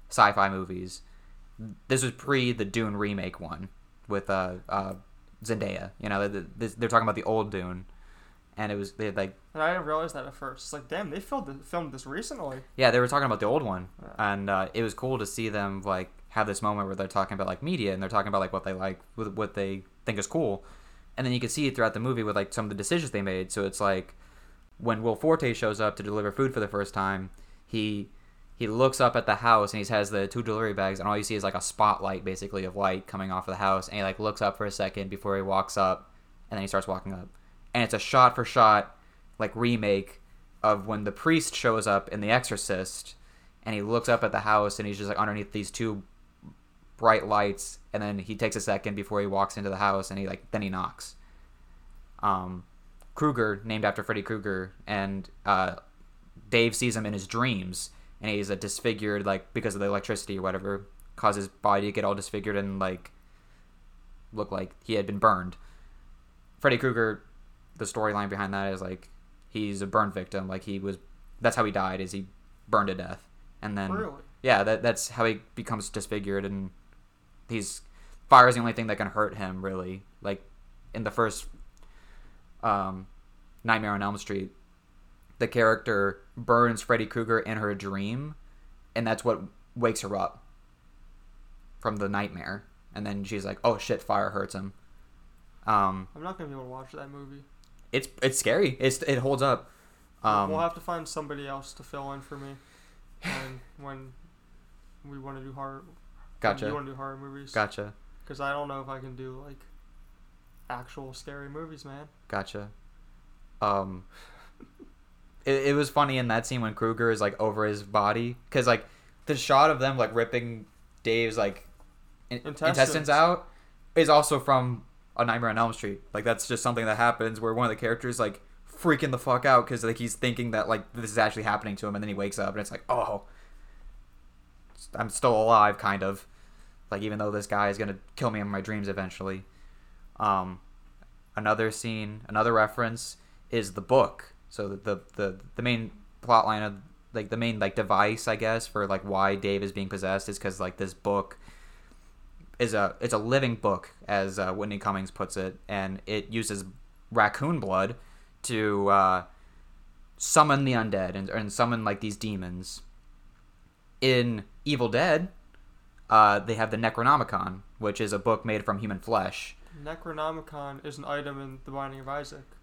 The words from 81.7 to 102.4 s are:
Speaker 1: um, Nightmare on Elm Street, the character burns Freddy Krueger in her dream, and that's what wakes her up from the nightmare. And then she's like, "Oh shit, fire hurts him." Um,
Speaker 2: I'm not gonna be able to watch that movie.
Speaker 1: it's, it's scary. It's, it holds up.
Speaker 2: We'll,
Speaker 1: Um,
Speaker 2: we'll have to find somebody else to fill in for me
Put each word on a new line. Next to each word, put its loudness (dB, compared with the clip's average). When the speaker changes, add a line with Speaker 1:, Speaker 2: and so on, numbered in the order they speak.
Speaker 1:
um, -2
Nightmare 2
on -2
Elm -2
Street, -6
the 0
character 2
burns 4
Freddy 2
Krueger 2
in -4
her 0
dream, -4
and 0
that's 0
what 2
wakes 2
her -4
up -4
from -2
the -2
nightmare. -6
And -8
then -6
she's -6
like, -8
"Oh 4
shit, -2
fire 0
hurts -6
him." -8
Um, 2
Speaker 2:
I'm -16
not -10
gonna -12
be -12
able -12
to -14
watch -14
that -14
movie. -18
Speaker 1:
it's, -2
it's 2
scary. 4
It's, 2
it 2
holds 0
up. 0
Speaker 2:
We'll, 4
Speaker 1:
Um, 4
Speaker 2:
we'll 0
have 0
to -14
find -6
somebody -8
else -10
to -20
fill -12
in -12
for -14
me -14